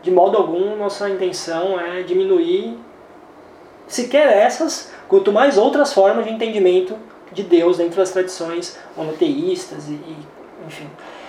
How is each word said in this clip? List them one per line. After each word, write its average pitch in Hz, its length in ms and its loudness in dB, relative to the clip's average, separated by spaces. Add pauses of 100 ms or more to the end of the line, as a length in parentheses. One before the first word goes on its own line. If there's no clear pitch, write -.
De 175 80 -2
modo 190 260 4
algum, 185 380 -2
nossa 202 340 -6
intenção 180 720 -4
é 175 240 -6
diminuir 190 720 0 (1080)
sequer 269 400 2
essas, 254 640 2 (160)
quanto 196 240 4
mais 202 260 4
outras 269 360 2
formas 208 320 4
de 220 60 -6
entendimento 214 640 0 (360)
de 185 120 -8
Deus 175 340 4
dentro 170 200 -2
das 185 140 2
tradições 170 640 -6 (180)
monoteístas, 156 920 -4
e, 147 60 -8
e, 156 240 -14 (500)
enfim. 151 200 -16 (420)